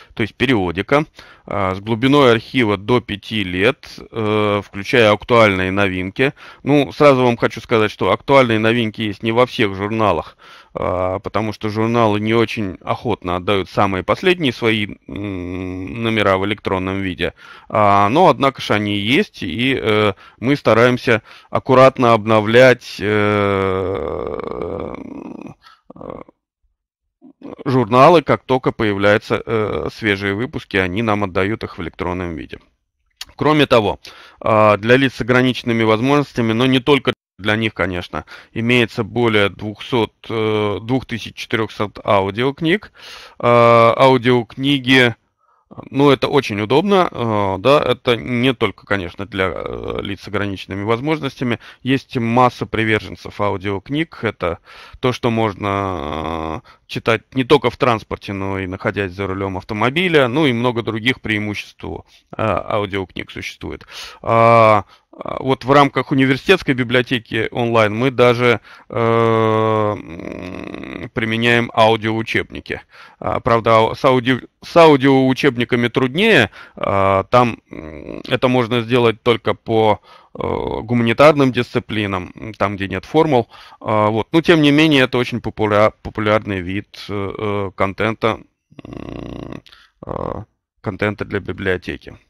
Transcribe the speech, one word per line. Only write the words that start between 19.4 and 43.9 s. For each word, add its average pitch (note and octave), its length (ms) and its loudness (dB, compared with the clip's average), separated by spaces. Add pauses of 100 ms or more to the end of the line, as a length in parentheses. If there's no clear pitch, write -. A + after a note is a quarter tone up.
и, A#2 360 -4
э, G#2+ 340 0 (260)
мы C3 160 0
стараемся A#2+ 680 2 (280)
аккуратно B2+ 640 4
обновлять, A2+ 840 4
э, F#2+ 2000 -2 (1000)
э, - 260 -16 (1400)
журналы, C3 560 4
как B2 220 -2
только C3 280 -2
появляются, G#2 720 0
э, G#2 480 -4
свежие G2+ 420 -2
выпуски, - 420 -6
они F#2 260 -2
нам G#2 200 0
отдают G2 400 -4
их - 140 -12
в F#2+ 40 -12
электронном F2 540 -6
виде. B1 240 -14 (760)
Кроме D3 320 2
того, G#2 320 2 (400)
а, G#2+ 380 4
для A2 200 4
лиц C3+ 180 0
с - 60 -12
ограниченными A#2+ 600 0
возможностями, A#2 720 0
но A#2 140 0
не C3 120 2
только C3 340 2 (260)
для G#2+ 180 0
них, A2+ 160 -2
конечно, F2 500 -6 (300)
имеется A#2 500 0
более G#2+ 460 0
двухсот, G#2 640 -4 (160)
э, G#2+ 520 -2
двух A#2+ 240 -4
тысяч A2 300 -12
четырёхсот - 680 -6
аудиокниг. A#2+ 840 -2 (480)
А, A#2 580 6